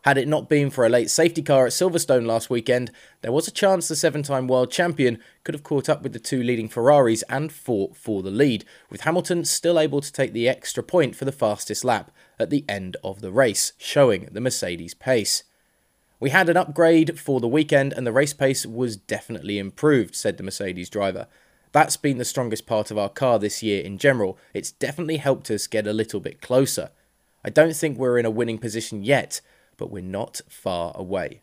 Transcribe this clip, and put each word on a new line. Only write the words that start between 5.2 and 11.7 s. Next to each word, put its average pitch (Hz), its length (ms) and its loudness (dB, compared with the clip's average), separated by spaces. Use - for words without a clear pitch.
could - 120 -8
have 143 100 -12
caught 139 240 -2
up 147 140 0
with 120 100 -6
the - 80 -12
two 131 220 -2
leading 117 260 -2
Ferraris 123 600 4
and 143 240 -4
fought 104 440 -4
for 101 260 -6
the 95 80 -6
lead, 117 340 2
with - 140 -18
Hamilton 170 420 -2
still 160 340 0
able 143 220 0
to - 120 -12
take - 200 -2
the 117 160 0
extra - 360 -4
point 143 320 0
for - 80 -8
the 135 80 -2
fastest 107 520 -4